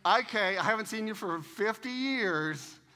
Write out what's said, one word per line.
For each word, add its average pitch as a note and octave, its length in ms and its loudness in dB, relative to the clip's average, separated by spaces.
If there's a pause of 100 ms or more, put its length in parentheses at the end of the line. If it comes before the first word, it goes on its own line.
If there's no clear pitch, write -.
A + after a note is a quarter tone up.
okay, G#3 500 4
I - 60 2
haven't A3 240 2
seen A3 200 -4
you A3 80 -4
for E3+ 280 -4
fifty A3 480 -4
years. F#3+ 880 -2 (180)